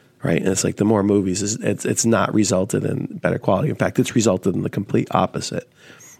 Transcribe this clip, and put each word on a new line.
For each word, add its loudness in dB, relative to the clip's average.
right? 2
And 0
it's 0
like, -2
the 2
more 4
movies, 2
is, -4
it's, -4
it's -2
not 2
resulted 0
in -4
better -2
quality. 0
In -2
fact, -2
it's 0
resulted 2
in -2
the -4
complete -2
opposite. -2